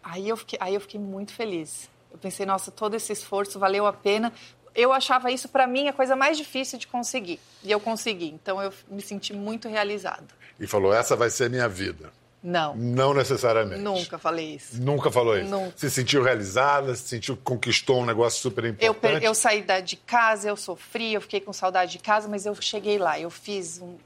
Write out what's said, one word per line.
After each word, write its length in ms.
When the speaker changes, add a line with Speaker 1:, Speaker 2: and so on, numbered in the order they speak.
Speaker 1:
Aí 260
eu 80
fiquei, 240
aí 140
eu 60
fiquei 180
muito 340
feliz. 560
Eu 80
pensei, 260
"Nossa, 260
todo 240
esse 180
esforço 460
valeu 280
a 60
pena." 380
Eu 180
achava 380
isso, 180
pra 180
mim, 200
a 60
coisa 220
mais 220
difícil 420
de 80
conseguir. 520
E 80
eu 80
consegui. 480
Então, 340
eu 100
me 120
senti 320
muito 340
realizada. 600
Speaker 2:
E 80
falou, 260
"Essa 220
vai 160
ser 180
minha 180
vida." 440
Speaker 1:
Não. 320
Speaker 2:
Não 380
necessariamente. 720
Speaker 1:
Nunca 340
falei 380
isso. 260
Speaker 2:
Nunca 300
falou 260
isso? 100
Speaker 1:
Nunca. 300
Speaker 2:
Se 140
sentiu 320
realizada, 720
se 120
sentiu 300
que 60
conquistou 580
um 40
negócio 360
super 240
Speaker 1:
Eu 80
per-, 160
Speaker 2:
importante? 360
Speaker 1:
eu 100
saí 260
da, 180
de 160
casa, 540
eu 80
sofri, 560
eu 80
fiquei 180
com 140
saudade 380
de 80
casa, 280
mas 200
eu 120
cheguei 380
lá, 220
eu 100
fiz 500
um 160